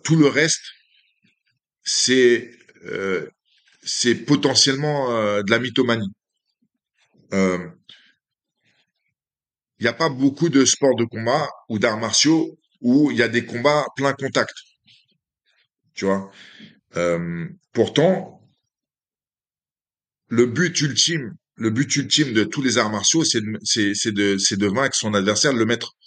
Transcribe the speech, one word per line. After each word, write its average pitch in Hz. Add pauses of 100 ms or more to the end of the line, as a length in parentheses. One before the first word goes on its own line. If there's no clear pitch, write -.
tout 160
le 147
reste, 143 (1200)
c'est, 123 (340)
euh, 95 (560)
c'est -
potentiellement, 139
euh, 104
de 98
la 117
mythomanie. 117 (1200)
Euh, 92 (2000)
il 107
y 117
a 117
pas 160
beaucoup 139
de 135
sports 127
de 117
combat 120 (200)
ou 107
d'arts 110
martiaux 143 (240)
où 131
il 117
y 117
a 113
des 117
combats 139 (100)
plein 135
contact. 127 (1400)
Tu -
vois ? 98 (640)
Euh, 85 (260)
pourtant, 147 (1900)
le 113
but 156
ultime, 139 (200)
le 110
but 135
ultime 139
de 107
tous 143
les 123
arts 110
martiaux, 107
c'est 120
de, 107
c'est, 101
c'est 110
de, 101
c'est 95
de 104
vaincre 131
son 107
adversaire, 104
de 117
le 113
mettre 117 (140)